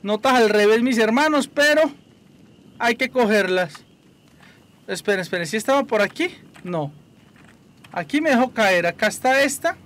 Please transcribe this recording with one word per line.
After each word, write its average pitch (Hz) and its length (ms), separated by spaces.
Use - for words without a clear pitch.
Notas 214 340
al 226 140
revés, 208 320
mis 247 160
hermanos, 269 560
pero 302 380
hay 233 180
que 254 140
cogerlas. 196 640
Esperen, 196 320
esperen, 175 260
¿sí 147 120
estaba 269 260
por 214 180
aquí? 302 280
No. 156 300
Aquí 262 300
me 320 80
dejó 254 240
caer, 185 340
acá 190 200
está 262 340
esta. 285 340